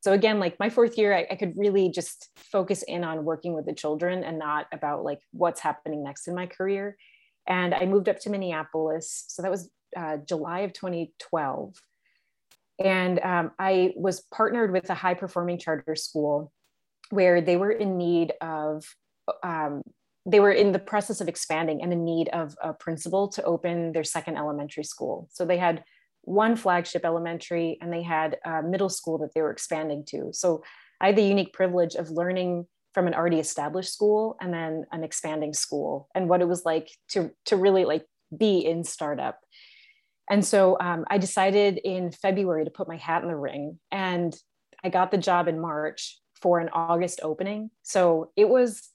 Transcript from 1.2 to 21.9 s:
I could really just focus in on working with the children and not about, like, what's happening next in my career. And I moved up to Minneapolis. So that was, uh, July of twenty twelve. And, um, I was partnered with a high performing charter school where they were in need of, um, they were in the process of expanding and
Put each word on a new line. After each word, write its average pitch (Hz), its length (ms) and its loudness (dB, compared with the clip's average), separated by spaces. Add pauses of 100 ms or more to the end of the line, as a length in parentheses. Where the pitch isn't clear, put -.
I 190 60 -6
could 180 200 -4
really 196 340 4
just - 460 -8
focus - 460 -2
in 175 220 -6
on 160 200 -4
working 160 300 -4
with 156 140 -6
the 185 60 -6
children 170 500 -4
and 160 160 -6
not 151 320 -4
about, 147 320 -6
like, 143 160 -6 (120)
what's 170 280 0
happening 151 440 -6
next 139 240 -12
in 170 60 -6
my 180 140 -6
career. 196 500 -4 (500)
And 180 280 0
I 185 100 0
moved 196 240 4
up 196 120 0
to 214 100 -6
Minneapolis. 160 960 -4
So - 160 -10
that 190 80 -2
was, 180 180 -6 (260)
uh, 160 220 -6 (100)
July 170 340 -4
of 202 120 -6
twenty 170 460 -6
twelve. 156 560 -4 (1080)
And, 185 360 4
um, 175 400 0
I 185 360 4
was 180 260 -2 (120)
partnered 220 380 2
with 180 180 0
a 180 60 0
high 185 180 0
performing 175 460 -4
charter 156 360 -4
school 151 560 -2 (600)
where 180 280 6
they 175 180 2
were 196 140 2
in 202 280 0
need 170 420 2
of, 156 420 -4 (600)
um, 156 400 -4 (420)
they 202 140 8
were 202 120 8
in 202 200 6
the 185 80 0
process 208 420 -4
of 175 60 -4
expanding - 560 -4
and 175 100 0